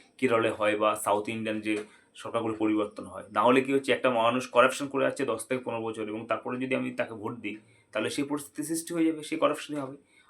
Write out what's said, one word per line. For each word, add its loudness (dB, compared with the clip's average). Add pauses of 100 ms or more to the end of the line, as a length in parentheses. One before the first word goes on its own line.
(180)
কেরলে 2
হয় 0
বা 4
সাউথ 0
ইন্ডিয়ান -4
যে -2 (320)
সরকারগুলো -4
পরিবর্তন 0
হয়। -12
না 2
হলে 6
কী 0
হচ্ছে, 2
একটা 4
মানুষ 2
করাপশন 4
করে 0
যাচ্ছে 0
দশ -2
থেকে -4
পনেরো -4
বছর, -4
এবং -6
তারপরে -4
যদি -2
আমি -2
তাকে -4
ভোট -8
দিই, -8 (340)
তাহলে -2
সেই -2
পরিস্থিতি -6
সৃষ্টি -6
হয়ে 2
যাবে, 0
সেই -6
করাপশনই -2
হবে, -8 (320)